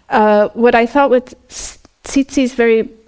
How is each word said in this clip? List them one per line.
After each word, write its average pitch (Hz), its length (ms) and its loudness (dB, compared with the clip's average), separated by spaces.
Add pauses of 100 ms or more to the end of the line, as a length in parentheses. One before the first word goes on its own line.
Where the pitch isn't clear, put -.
uh, 214 400 2
what 233 240 0
I 233 140 2
thought 277 240 0
with 254 240 -2 (140)
S-, - 280 -14 (260)
Tsitsi's 269 520 -4
very 226 340 0 (180)